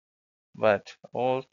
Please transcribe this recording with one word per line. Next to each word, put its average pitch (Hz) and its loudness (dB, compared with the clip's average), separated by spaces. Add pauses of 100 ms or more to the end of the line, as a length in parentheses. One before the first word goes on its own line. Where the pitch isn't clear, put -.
(540)
but 110 2 (200)
all 131 -2